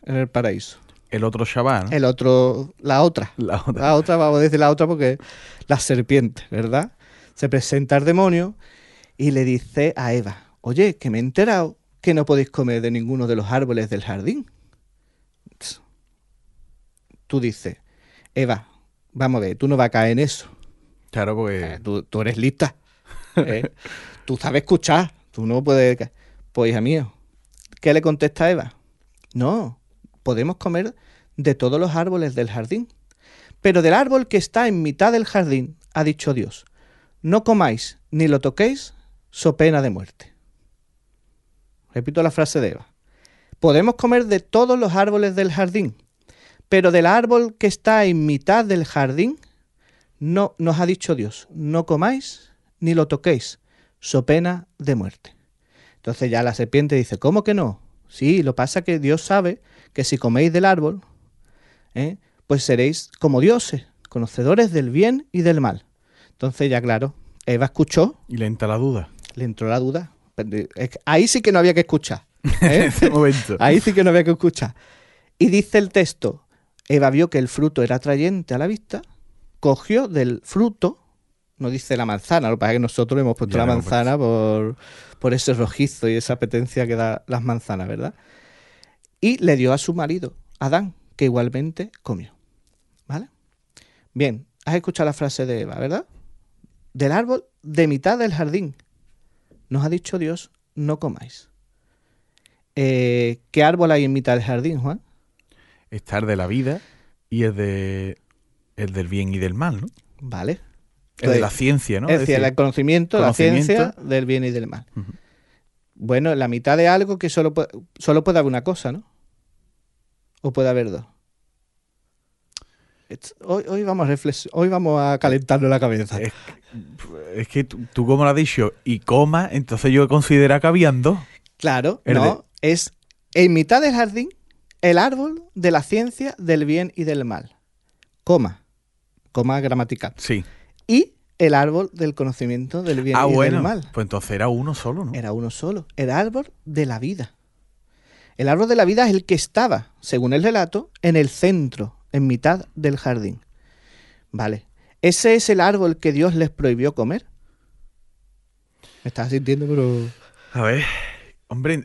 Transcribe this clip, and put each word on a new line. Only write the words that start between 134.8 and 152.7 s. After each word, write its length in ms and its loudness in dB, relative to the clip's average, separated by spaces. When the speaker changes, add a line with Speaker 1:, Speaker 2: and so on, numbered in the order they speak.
Speaker 1:
el 180 4
árbol 460 -2
de 160 0
la 120 2
ciencia 560 -6
del 260 0
bien 320 -2
y 80 -6
del 200 -4
mal. 320 -10
Coma, 400 0
coma 300 0
gramatical. 560 -4
Speaker 2:
Sí. 280 -4
Speaker 1:
Y 260 2
el 160 4
árbol 380 0
del 220 -4
conocimiento 680 -6
del 200 -2
bien 140 0
Speaker 2:
Ah, 120 4
Speaker 1:
y 60 2
Speaker 2:
bueno, 220 4
Speaker 1:
del 60 0
mal. 300 -4
Speaker 2:
pues 120 -4
entonces 260 -8
era 180 -2
uno 260 -4
solo, 300 -8
¿no? 100 -8
Speaker 1:
Era 180 -8
uno 180 -6
solo, 360 -8
el 140 -4
árbol 420 -2
de 220 -2
la 120 -6
vida. 360 -8
El 120 -2
árbol 200 2
de 80 4
la 80 6
vida 220 4
es 80 4
el 100 0
que 100 0
estaba, 640 -2
según 320 -2
el 100 2
relato, 480 -2
en 140 2
el 120 4
centro, 680 -2
en 140 0
mitad 480 0